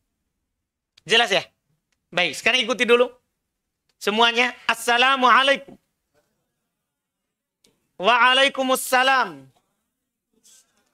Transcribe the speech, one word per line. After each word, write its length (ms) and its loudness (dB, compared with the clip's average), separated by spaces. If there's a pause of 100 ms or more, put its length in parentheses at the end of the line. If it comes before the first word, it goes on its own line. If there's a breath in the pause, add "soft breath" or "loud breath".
(1040)
Jelas 240 0
ya? 160 -2 (640)
Baik, 240 -4
sekarang 320 -2
ikuti 160 -6
dulu. 240 2 (960)
Semuanya. 640 -2
Assalamualaikum. 1120 0 (2250)
Waalaikumsalam. 1400 0 (1500)